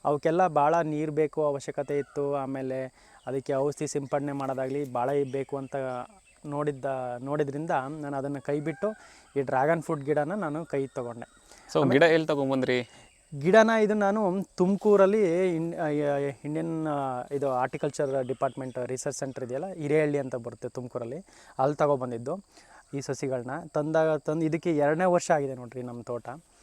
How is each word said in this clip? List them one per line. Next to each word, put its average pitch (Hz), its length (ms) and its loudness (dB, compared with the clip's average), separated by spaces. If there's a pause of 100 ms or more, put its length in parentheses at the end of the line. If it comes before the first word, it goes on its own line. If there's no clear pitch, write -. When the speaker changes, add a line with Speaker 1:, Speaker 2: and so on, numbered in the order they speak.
Speaker 1:
ಅವಕ್ಕೆಲ್ಲ 160 420 2
ಭಾಳ 151 280 4
ನೀರು 156 380 0
ಬೇಕು, 151 340 0
ಅವಶ್ಯಕತೆ 143 520 -4
ಇತ್ತು. 143 360 -4
ಆಮೇಲೆ 131 580 -6 (340)
ಅದಕ್ಕೆ 135 280 -4
ಔಷಧಿ 139 320 -2
ಸಿಂಪಡಣೆ 143 460 -4
ಮಾಡೋದಾಗ್ಲಿ 135 600 -4
ಭಾಳ 123 180 0 (220)
ಬೇಕು 135 240 -6
ಅಂತ 135 200 -8 (720)
ನೋಡಿದ್ದ, 147 380 -4 (340)
ನೋಡಿದ್ರಿಂದ 147 520 -2
ನಾನು 143 460 -4
ಅದನ್ನು 139 240 -4
ಕೈಬಿಟ್ಟು 156 560 -2 (400)
ಈ 139 40 2
ಡ್ರ್ಯಾಗನ್ 139 420 2
ಫ್ರೂಟ್ 151 180 -4
ಗಿಡನ 147 320 0
ನಾನು 165 320 -4
ಕೈಗೆ 139 220 -2
ತಗೊಂಡೆ. 120 540 -10 (320)
Speaker 2:
So, 160 80 4
Speaker 1:
ಆಮೇಲೆ 135 120 6
Speaker 2:
ಗಿಡ 139 100 8
ಎಲ್ಲಿ 160 240 6
ತಗೊಂಬಂದ್ರಿ? 131 640 2 (520)
Speaker 1:
ಗಿಡನ 214 300 8 (120)
ಇದು 214 120 4
ನಾನು 202 420 2 (200)
ತುಮಕೂರಲ್ಲಿ 190 1000 4
ಇನ್-, 165 200 -4
ಆ, 170 80 -2
ಆ, 147 340 0 (260)
ಇಂಡಿಯನ್, 160 420 -4
ಆ, 135 360 -2 (120)
ಇದು 139 140 0
ಹಾರ್ಟಿಕಲ್ಚರ್ 135 800 -2
ಡಿಪಾರ್ಟ್‌ಮೆಂಟ್ 131 600 -4
ರಿಸರ್ಚ್ 131 320 -6
ಸೆಂಟರ್ 135 260 -8
ಇದೆಯಲ್ಲ, 139 280 -6
ಹಿರೇಹಳ್ಳಿ 151 460 0
ಅಂತ 131 180 -4
ಬರುತ್ತೆ 120 320 -10
ತುಮಕೂರಲ್ಲಿ, 123 480 -8 (420)
ಅಲ್ಲಿ 139 180 2
ತಗೊಬಂದಿದ್ದು 135 680 -2 (500)
ಈ 139 60 -4
ಸಸಿಗಳನ್ನ. 131 500 -4 (240)
ತಂದಾಗ, 160 420 2
ತಂದು 160 280 -2
ಇದಕ್ಕೆ 160 320 0
ಎರಡನೇ 151 280 2
ವರ್ಷ 175 260 2
ಆಗಿದೆ 139 240 2
ನೋಡ್ರಿ 123 280 -10
ನಮ್ಮ 123 200 -10
ತೋಟ. 120 260 -8 (340)